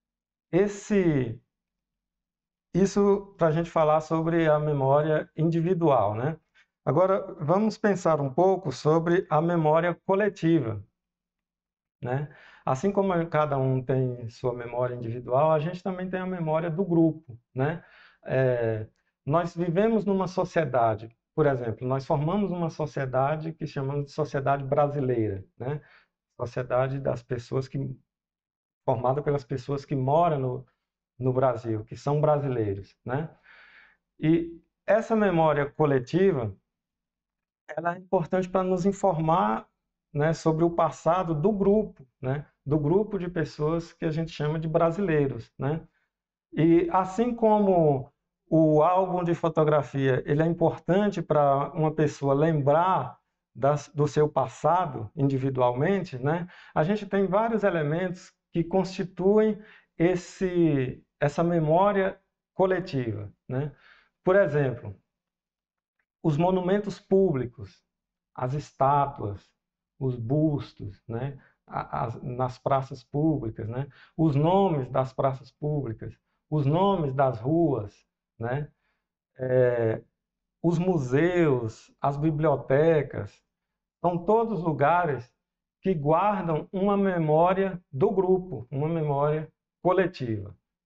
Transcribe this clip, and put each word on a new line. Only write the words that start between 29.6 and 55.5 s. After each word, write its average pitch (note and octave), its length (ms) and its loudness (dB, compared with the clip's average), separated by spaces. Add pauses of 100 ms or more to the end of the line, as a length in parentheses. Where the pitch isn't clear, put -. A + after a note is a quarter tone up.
que D3+ 100 -4
moram D3 420 2
no, B2 280 -6 (520)
no B2+ 140 0
Brasil, A#2 520 0
que - 120 -16
são D3 240 -2
brasileiros, C3 760 -2 (120)
né? C#3+ 240 -4 (880)
E - 440 0 (240)
essa A3 300 2
memória D#3+ 480 2
coletiva, C#3+ 880 0 (1200)
ela E3+ 200 -4
é F#3 40 -16
importante F#3 520 -2
pra F#3+ 120 0
nos F#3 220 0
informar, F#3+ 840 0 (460)
né, D3+ 220 0
sobre D#3+ 280 0
o E3+ 80 4
passado E3 640 0
do D#3+ 180 0
grupo, G3+ 540 0 (140)
né? C3+ 240 -4 (220)
Do C#3+ 120 0
grupo F#3+ 400 0
de F3 120 -6
pessoas D#3+ 640 -4
que - 100 -12
a E3 60 -2
gente D#3+ 200 -4
chama D3+ 280 -4
de D#3+ 100 -6
brasileiros, D#3 880 0
né? D3+ 300 -6 (640)
E E3 380 4
assim F#3+ 420 0
como F#3+ 800 2 (360)
o D#3 340 6
álbum F3+ 400 2
de E3+ 140 0
fotografia, D3 880 2
ele D3 160 2
é D#3+ 40 2
importante E3+ 760 0
pra C#3+ 500 2
uma D#3 220 0
pessoa C#3 400 0
lembrar D3+ 840 2 (380)
das, C#3+ 360 0
do D3 180 0
seu D3+ 200 2
passado C#3 840 -2
individualmente, C3+ 1040 0